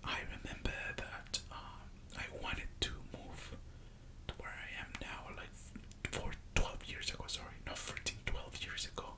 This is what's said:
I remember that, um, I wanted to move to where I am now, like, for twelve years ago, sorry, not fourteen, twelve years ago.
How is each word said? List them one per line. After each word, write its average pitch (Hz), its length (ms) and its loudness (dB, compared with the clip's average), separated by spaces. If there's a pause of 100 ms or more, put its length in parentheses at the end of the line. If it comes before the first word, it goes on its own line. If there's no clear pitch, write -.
I - 160 4 (180)
remember - 360 0 (240)
that, - 420 0 (140)
um, - 360 -6 (280)
I - 80 0 (180)
wanted - 260 2 (120)
to - 100 6 (220)
move - 440 -4 (720)
to - 100 -2
where - 120 -4
I - 300 -4
am - 200 -4
now, - 360 -2
like, - 140 -4 (600)
for - 220 4 (220)
twelve - 300 8
years - 260 0
ago, - 160 -2
sorry, - 300 -2 (100)
not - 120 0
fourteen, - 480 0
twelve - 360 4
years - 240 0
ago. - 180 -2 (140)